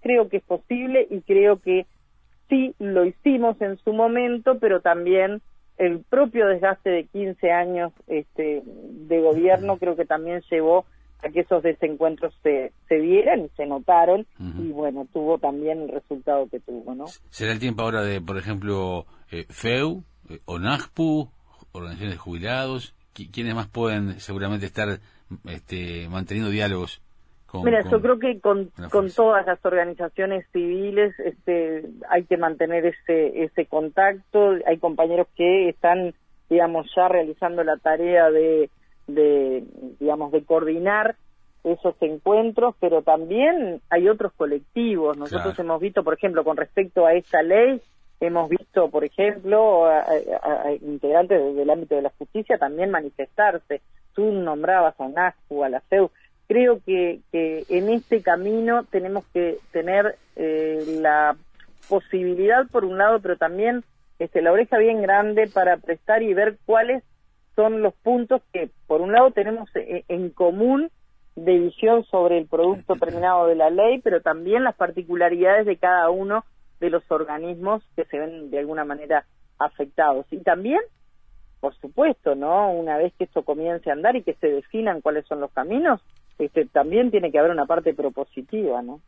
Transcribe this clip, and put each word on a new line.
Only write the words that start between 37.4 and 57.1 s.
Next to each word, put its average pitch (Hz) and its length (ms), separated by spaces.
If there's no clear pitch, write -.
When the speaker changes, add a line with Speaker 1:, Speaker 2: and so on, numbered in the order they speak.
Speaker 1:
la 156 140
tarea 165 540
de, 156 400
de, 143 580
digamos, 147 320
de 151 120
coordinar 170 720
esos 170 360
encuentros, 214 800
pero 165 220
también 190 880
hay 175 180
otros 214 240
colectivos. 151 840
Nosotros 175 360
Speaker 2:
Claro. 180 80
Speaker 1:
hemos 165 200
visto, 196 200
por 160 120
ejemplo, 165 300
con 156 120
respecto 175 480
a 165 80
esta 175 300
ley, 226 400
hemos 170 280
visto, 170 400
por 147 160
ejemplo, 196 840
a, 156 140
a, - 680
a 147 40
integrantes 151 640
de, 143 140
del 143 160
ámbito 156 280
de 139 60
la 139 140
justicia 214 400
también 156 340
manifestarse. 170 920
Tú 208 180
nombrabas 170 680
a 131 80
nascu, 147 560
a 135 40
la 127 120
feu. 190 300
Creo 240 360
que, 180 360